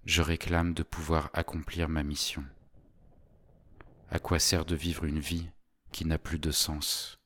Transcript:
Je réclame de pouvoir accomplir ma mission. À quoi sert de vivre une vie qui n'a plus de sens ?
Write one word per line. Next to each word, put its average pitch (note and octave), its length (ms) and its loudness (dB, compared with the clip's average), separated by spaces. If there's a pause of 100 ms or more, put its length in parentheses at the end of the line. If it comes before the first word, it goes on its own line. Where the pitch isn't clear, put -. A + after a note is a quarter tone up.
Je E2 160 4
réclame E2 540 2
de D#2+ 80 -2
pouvoir D#2 500 0
accomplir E2 560 -2
ma D#2 140 2
mission. D2 420 -4 (1600)
À E2 100 -2
quoi - 180 2
sert D#2+ 280 4
de E2 100 0
vivre E2+ 300 -2
une D2+ 140 0
vie E2 300 -2 (420)
qui - 140 -6
n'a D#2+ 140 2
plus - 180 -4
de D#2 140 0
sens ? - 760 -2